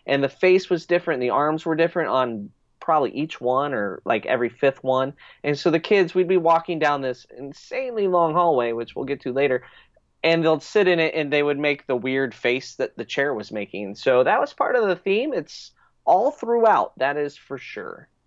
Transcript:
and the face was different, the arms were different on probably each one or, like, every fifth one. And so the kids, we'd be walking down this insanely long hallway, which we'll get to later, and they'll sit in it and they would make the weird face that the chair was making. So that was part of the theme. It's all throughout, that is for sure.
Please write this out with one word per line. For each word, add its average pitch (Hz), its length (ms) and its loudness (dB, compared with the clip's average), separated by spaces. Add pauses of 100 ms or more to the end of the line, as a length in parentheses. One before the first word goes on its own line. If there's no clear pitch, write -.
and 139 160 0
the 139 60 0
face 185 400 2
was 170 180 -2
different, 175 340 0
the 123 100 0
arms 151 340 0
were 160 120 0
different 165 320 0
on 113 420 -2 (300)
probably 151 320 2
each 156 280 -6
one 127 340 -2
or, 101 300 -4
like, 110 220 -2
every 120 220 0
fifth - 340 -2
one. 131 300 0 (320)
And 147 120 0
so 170 140 0
the 165 80 2
kids, 185 360 2
we'd 180 120 2
be 185 120 2
walking 165 420 2
down 143 220 0
this 127 240 -6 (100)
insanely 208 720 -6
long 170 240 2
hallway, 151 400 2
which 117 240 -8
we'll 131 80 -6
get 139 160 -6
to 127 120 -6
later, 131 300 0 (640)
and 165 180 2
they'll 156 180 2
sit 202 280 2
in 175 100 4
it 160 160 0
and 147 180 -2
they 147 100 4
would 147 160 0
make 147 280 -2
the 131 80 -2
weird 131 400 -2
face 123 420 -4
that - 200 -6
the 117 80 -8
chair 139 300 -2
was 104 180 -10
making. 101 420 -8
So 127 300 2
that 208 160 2
was 294 140 -4
part 269 220 0
of 220 120 2
the 175 80 0
theme. 226 360 -2
It's - 400 -8 (340)
all 202 240 4
throughout, 226 680 2
that 139 180 -2
is 147 200 -6
for - 220 -14
sure. - 500 -16 (180)